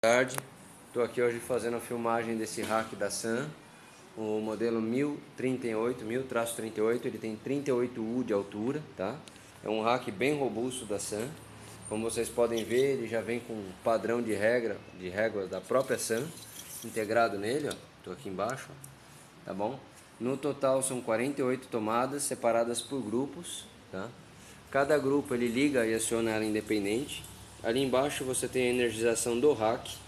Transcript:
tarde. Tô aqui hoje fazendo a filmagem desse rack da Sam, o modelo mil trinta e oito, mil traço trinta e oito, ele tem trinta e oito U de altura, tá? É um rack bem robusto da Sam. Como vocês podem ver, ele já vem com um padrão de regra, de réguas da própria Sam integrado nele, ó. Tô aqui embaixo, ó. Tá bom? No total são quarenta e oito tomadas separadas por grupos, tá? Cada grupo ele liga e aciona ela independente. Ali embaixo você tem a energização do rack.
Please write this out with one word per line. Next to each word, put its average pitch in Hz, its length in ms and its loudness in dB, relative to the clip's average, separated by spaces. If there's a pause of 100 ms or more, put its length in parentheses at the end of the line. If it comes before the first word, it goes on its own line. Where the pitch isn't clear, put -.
tarde. 127 340 4 (560)
Tô 120 80 0
aqui 120 220 0
hoje 117 180 2
fazendo 117 380 -2
a - 20 -4
filmagem 117 560 0
desse 110 240 -4
rack 110 340 0
da 101 160 -2
Sam, 117 380 -2 (680)
o 107 240 -2
modelo 110 400 0
mil 139 380 0 (180)
trinta 127 300 -2
e 113 80 0
oito, 117 300 0
mil 110 200 -2
traço 117 300 0
trinta 110 260 -4
e - 20 4
oito, 120 260 2
ele 110 80 -6
tem 110 180 -4
trinta 135 360 -2
e - 20 4
oito 123 300 0
U 120 200 -2
de 110 100 0
altura, 107 500 0 (120)
tá? 101 240 -2 (460)
É - 60 -4
um 107 120 2
rack 123 280 4
bem 127 280 2
robusto 123 460 -2
da 101 140 -2
Sam. 107 280 -4 (640)
Como 110 200 -2
vocês 113 200 0
podem 117 340 2
ver, 127 360 4
ele 117 100 -4
já 110 140 0
vem 117 180 -2
com 113 140 -8
um 98 180 -8 (100)
padrão 113 380 2
de 117 140 0
regra, 110 420 2 (220)
de 92 100 -8
réguas 101 400 0
da 92 140 -6
própria 127 360 0
Sam 113 280 -2 (580)
integrado 110 540 2
nele, 127 300 -2
ó. 92 60 -4 (300)
Tô 92 80 -10
aqui - 160 -10
embaixo, 131 420 -4
ó. - 760 -20
Tá 92 80 -6
bom? 113 260 -4 (400)
No 127 160 0
total 135 460 2
são 127 180 -2
quarenta 123 400 0
e 135 40 2
oito 127 240 0
tomadas 123 540 0
separadas 117 600 2
por 139 180 -4
grupos, 135 640 -4 (260)
tá? 95 180 -6 (640)
Cada 143 280 6
grupo 139 360 2
ele 120 140 2
liga 127 380 4
e 113 80 4
aciona 113 380 2
ela 110 120 2
independente. 107 800 0 (380)
Ali 120 200 2
embaixo 135 420 2
você 127 220 -2
tem 123 220 2
a - 20 4
energização 117 680 2
do 147 120 6
rack. 113 440 0 (120)